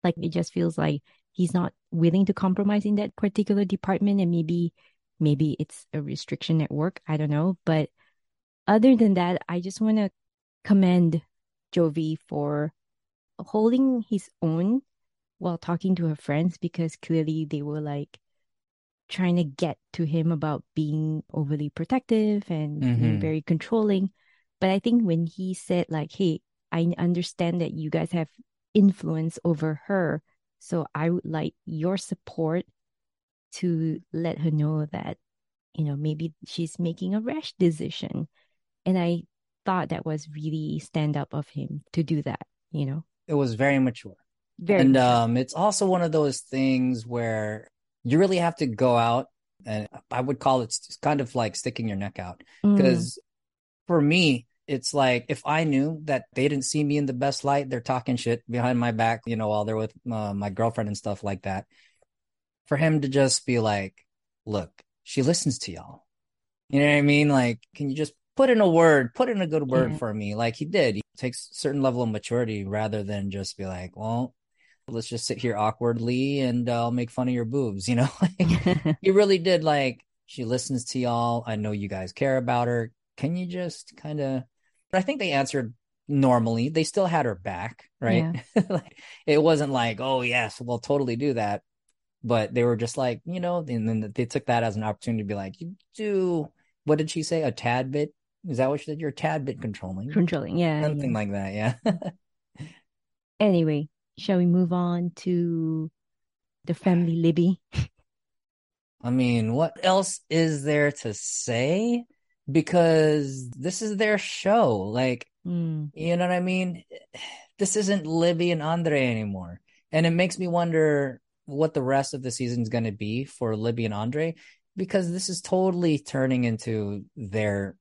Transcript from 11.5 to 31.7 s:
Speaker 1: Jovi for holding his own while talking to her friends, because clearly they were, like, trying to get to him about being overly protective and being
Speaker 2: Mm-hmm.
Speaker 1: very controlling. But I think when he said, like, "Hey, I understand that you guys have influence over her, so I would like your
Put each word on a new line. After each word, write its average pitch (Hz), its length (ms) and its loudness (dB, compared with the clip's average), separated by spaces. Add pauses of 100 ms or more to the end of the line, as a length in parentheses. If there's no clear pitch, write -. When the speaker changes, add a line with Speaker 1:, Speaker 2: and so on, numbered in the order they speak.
Speaker 1:
Jovi 156 440 0 (100)
for 147 460 -4 (680)
holding 240 680 2
his 202 200 -2 (120)
own 175 400 0 (560)
while 175 200 -4
talking 180 380 -2
to 170 120 0
her 156 80 0
friends, 156 420 -2
because 165 380 -4
clearly 160 500 -2
they 151 160 -6
were, 147 200 -6
like, 143 380 -8 (880)
trying 180 280 0
to 175 80 2
get 143 340 -4 (160)
to 170 100 -4
him 160 280 0
about 156 320 -4 (100)
being 156 580 -2
overly 147 380 -4
protective 214 800 0
and 151 320 -4
being 123 140 2
Speaker 2:
Mm-hmm. 113 240 2
Speaker 1:
very 156 220 -2
controlling. 196 680 0 (480)
But 190 120 2
I 196 80 2
think 233 240 2
when 170 240 2
he 185 260 -6
said, 175 360 -2
like, 156 220 -4
"Hey, 170 300 0 (300)
I 170 260 0
understand 175 640 -2
that 160 120 -4
you 156 180 -6
guys 165 220 -2
have 165 160 -2 (440)
influence 165 720 2
over 156 400 0
her, 165 380 -2 (360)
so - 360 -6
I 160 160 0
would 175 140 -2
like 160 280 -4 (120)
your 170 320 -4